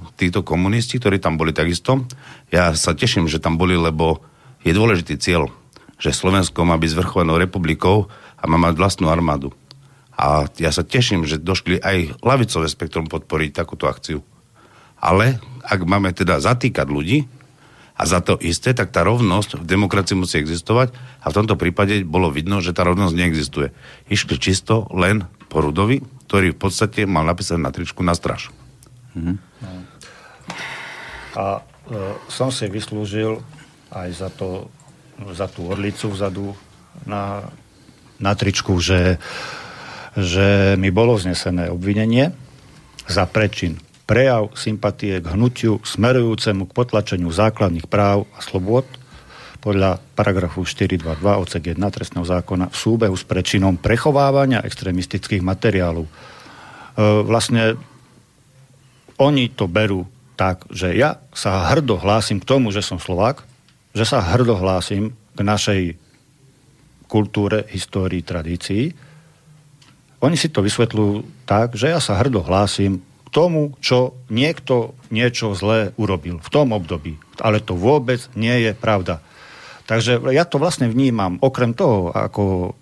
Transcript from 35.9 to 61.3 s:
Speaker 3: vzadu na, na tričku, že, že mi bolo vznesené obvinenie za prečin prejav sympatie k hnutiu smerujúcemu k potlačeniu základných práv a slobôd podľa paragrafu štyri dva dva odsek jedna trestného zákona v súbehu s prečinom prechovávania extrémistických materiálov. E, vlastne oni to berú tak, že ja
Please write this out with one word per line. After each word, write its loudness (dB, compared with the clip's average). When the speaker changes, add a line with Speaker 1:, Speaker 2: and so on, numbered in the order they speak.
Speaker 3:
vzadu -6
na, -6
na 0
tričku, 0
že, 4
že 4
mi 2
bolo 4
vznesené -2
obvinenie 2
za 0
prečin -2
prejav 2
sympatie -4
k -10
hnutiu 2
smerujúcemu 0
k -20
potlačeniu 0
základných 0
práv 2
a -14
slobôd 0
podľa 2
paragrafu 0
štyri -2
dva -6
dva 2
odsek -4
jedna -2
trestného -6
zákona -2
v -14
súbehu 2
s -8
prečinom 0
prechovávania 2
extrémistických -4
materiálov. 0
E, -12
vlastne 2
oni 4
to -2
berú 0
tak, -2
že -4
ja 2